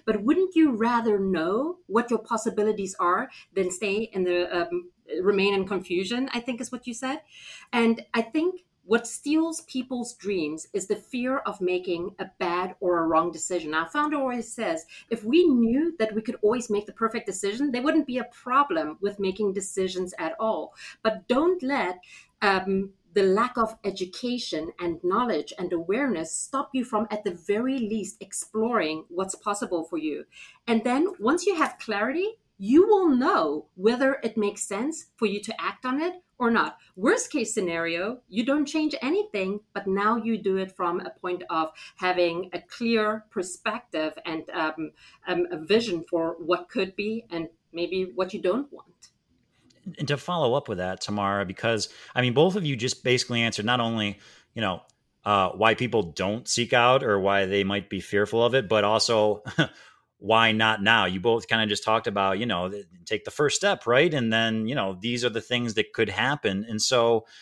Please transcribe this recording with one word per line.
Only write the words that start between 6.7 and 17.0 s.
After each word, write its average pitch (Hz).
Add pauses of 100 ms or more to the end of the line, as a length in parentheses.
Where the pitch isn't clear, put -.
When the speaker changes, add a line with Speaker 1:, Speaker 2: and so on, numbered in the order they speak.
Speaker 1:
what 247
you 233
said. 269 (500)
And 226 (100)
I 226
think 330 (240)
what 220
steals 320
people's 247
dreams 160
is 196
the 208
fear 254
of -
making 180
a 190 (140)
bad 180
or 180
a 165
wrong 165
decision. 160
Our 165
founder 294
always 247
says, 175 (220)
if 220
we 330
knew 262
that 214
we 220
could -
always 240
make 208
the -
perfect 226